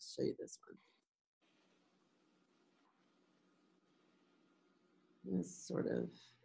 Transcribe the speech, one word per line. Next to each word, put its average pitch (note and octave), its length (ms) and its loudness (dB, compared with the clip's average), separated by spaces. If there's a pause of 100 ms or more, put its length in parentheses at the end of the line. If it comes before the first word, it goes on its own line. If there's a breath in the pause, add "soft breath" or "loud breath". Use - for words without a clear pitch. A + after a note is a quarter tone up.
show - 220 -2
you - 180 6
this - 180 -8 (4000)
one. F#3 140 4
This - 160 0
sort - 320 0
of A#1+ 220 2 (360)